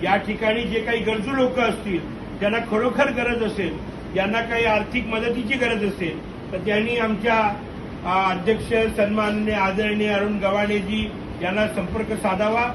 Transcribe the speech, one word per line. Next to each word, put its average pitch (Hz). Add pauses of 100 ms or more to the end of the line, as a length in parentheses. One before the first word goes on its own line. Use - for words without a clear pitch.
या 190
ठिकाणी 214
जे 214
काही 226
गरजू 214
लोक 254
असतील, 202 (400)
ज्यांना 208 (120)
खरोखर 247
गरज 233
असेल, 180 (360)
ज्यांना 202
काही 233
आर्थिक 220
मदतीची 233
गरज 233
असेल, 165 (180)
तर 190
त्यांनी 214
आमच्या, 220 (500)
अ, 185
अध्यक्ष 220
सन्माननीय 214
आदरणीय 208
अरुण 208
गव्हाणेजी 208 (320)
यांना 202
संपर्क 208
साधावा. 214